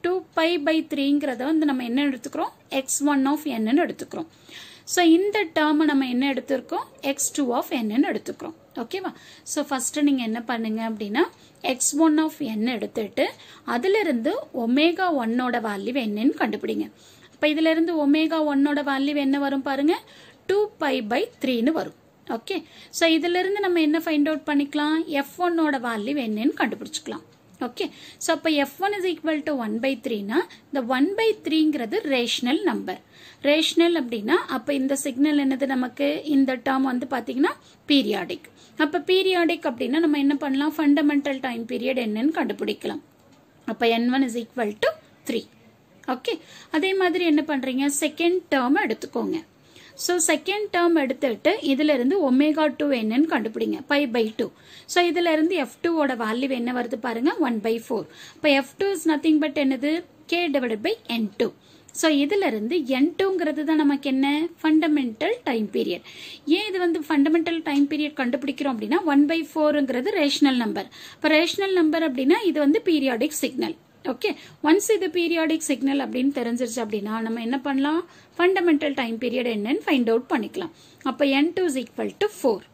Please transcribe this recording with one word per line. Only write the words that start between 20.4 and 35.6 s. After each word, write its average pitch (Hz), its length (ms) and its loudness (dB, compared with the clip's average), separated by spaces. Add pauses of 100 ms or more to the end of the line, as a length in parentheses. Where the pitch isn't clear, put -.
டூ 415 300 2
பை 262 240 -2
by 240 240 -2 (160)
த்ரீன்னு 247 300 0
வரும். - 260 -6 (300)
ஓகே? 320 360 -6 (260)
So, 330 200 0
இதிலிருந்து 349 500 0
நம்ம 370 220 2
என்ன 302 180 4
ஃபைண்ட் 311 320 2
அவுட் 302 140 -6
பண்ணிக்கலாம்? 294 600 0
எஃப் 277 320 -4
ஒன்னோட 330 380 2 (140)
வேல்யூ 226 260 -4 (120)
என்னன்னு 214 340 0
கண்டுபிடிச்சிக்கலாம். - 640 -6 (340)
ஓகே? 254 300 -6 (280)
So, - 180 -2
அப்ப 320 140 -2
எஃப் 285 300 0
ஒன் 392 120 0
is 392 140 -4
equal 311 360 -2
to 302 160 -4
one 220 220 -4
by 269 240 -2
three-னா, 214 340 -4 (280)
இந்த 269 220 -4
one 269 280 2
by 453 280 2
three-ங்கிறது 302 540 0 (160)
ரேஷனல் 247 480 0
நம்பர். 202 400 -4 (420)
ரேஷனல் 320 580 4
அப்படின்னா, 233 340 -2 (200)
அப்ப 262 180 -4
இந்த 277 220 0
சிக்னல் 285 520 0
என்னது 269 180 0